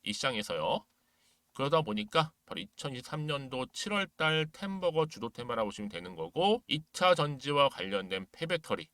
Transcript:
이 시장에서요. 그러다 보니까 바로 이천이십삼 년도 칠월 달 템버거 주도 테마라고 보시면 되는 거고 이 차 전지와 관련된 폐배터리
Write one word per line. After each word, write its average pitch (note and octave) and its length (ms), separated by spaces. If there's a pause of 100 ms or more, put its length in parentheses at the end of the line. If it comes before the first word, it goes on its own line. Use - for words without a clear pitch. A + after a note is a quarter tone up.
이 G#2+ 100
시장에서요. G#2 720 (680)
그러다 D3 280
보니까 D#3 500 (140)
바로 - 160
이천이십삼 D3 640
년도 C3+ 480
칠월 G3 420
달 D#3 380
템버거 F3+ 540
주도 A#2 220
테마라고 A#2 380
보시면 G2+ 220
되는 F2+ 260
거고 E3+ 520
이 D#3 140 (120)
차 F3+ 200
전지와 C#3+ 560
관련된 F#2+ 640
폐배터리 D#3 640